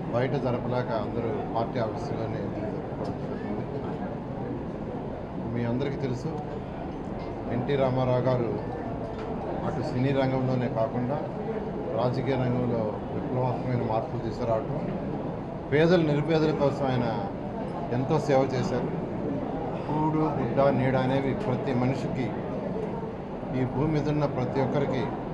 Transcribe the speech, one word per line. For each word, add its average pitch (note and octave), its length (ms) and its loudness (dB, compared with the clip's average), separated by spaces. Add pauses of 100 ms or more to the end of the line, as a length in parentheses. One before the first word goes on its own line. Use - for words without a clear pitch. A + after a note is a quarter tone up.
(140)
బయట B2+ 180 4
జరపలేక A#2+ 600 0
అందరూ A2 640 -2
పార్టీ A#2 240 0
ఆఫీసులోనే A2 600 -2
దీన్ని G#2 320 -4
జరుపుకోవడం - 480 -4
జరుగుతుంది. - 440 -4 (1900)
మీ A#2+ 120 0
అందరికీ C3+ 300 0
తెలుసు, C3 320 -2 (1200)
ఎన్టీ B2 240 2
రామారావు B2+ 440 4
గారు B2 400 2 (1040)
అటు B2 160 -2
సినీ B2+ 280 2
రంగంలోనే C3 580 2
కాకుండా B2 520 0 (760)
రాజకీయ B2+ 380 2
రంగంలో B2 480 2 (320)
విప్లవాత్మకమైన B2+ 760 0
మార్పులు A2+ 320 0
తీసుకురావటం, A2+ 580 0 (920)
పేదలు E3 360 8
నిరుపేదల D3+ 440 4
కోసం C#3 340 2
ఆయన B2+ 220 2 (840)
ఎంతో C3 280 2
సేవ C3+ 340 4
చేశారు. B2 540 0 (800)
కూడు, D#3 300 2
గుడ్డ, C3+ 440 2
నీడ C3 340 4
అనేవి C3 380 2
ప్రతి B2+ 400 0
మనిషికి B2 580 0 (1160)
ఈ C3 180 0
భూమి B2+ 220 0
మీద D3+ 220 2
ఉన్న D3 160 2
ప్రతి C3+ 360 0
ఒక్కరికి C3 440 2 (280)